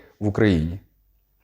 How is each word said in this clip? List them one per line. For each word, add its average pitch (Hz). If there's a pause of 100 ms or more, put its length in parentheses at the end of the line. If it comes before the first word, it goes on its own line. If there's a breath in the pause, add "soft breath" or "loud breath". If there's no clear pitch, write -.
(200)
в 104
Україні. 95 (640)